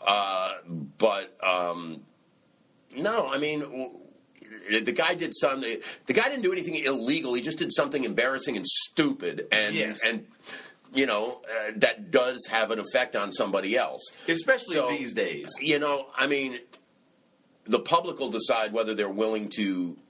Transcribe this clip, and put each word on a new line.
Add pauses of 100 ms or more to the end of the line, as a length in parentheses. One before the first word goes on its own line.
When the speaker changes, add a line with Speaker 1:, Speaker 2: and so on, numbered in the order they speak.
Speaker 1:
Uh, (140)
but,
um, (920)
no,
I
mean,
w-,
the
guy
did
something. (300)
The
guy
didn't
do
anything
illegal.
He
just
did
something
embarrassing
and
stupid,
and
Speaker 2:
Yes.
Speaker 1:
and, (720)
you
know,
uh,
that
does
have
an
effect
on
somebody
else. (260)
Speaker 2:
Especially
Speaker 1:
So,
Speaker 2:
these
days. (120)
Speaker 1:
you
know,
I
mean, (1080)
the
public
will
decide
whether
they're
willing
to (120)